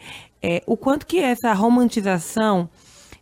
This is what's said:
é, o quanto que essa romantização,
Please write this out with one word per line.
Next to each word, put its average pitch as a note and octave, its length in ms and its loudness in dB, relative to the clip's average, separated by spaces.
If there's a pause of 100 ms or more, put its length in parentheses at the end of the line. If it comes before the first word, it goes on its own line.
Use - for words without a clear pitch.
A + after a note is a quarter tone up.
(420)
é, E3+ 240 -2
o A3+ 100 0
quanto C#4 300 -2
que E4+ 120 -2
essa A#3+ 340 0
romantização, G#3 1160 2 (540)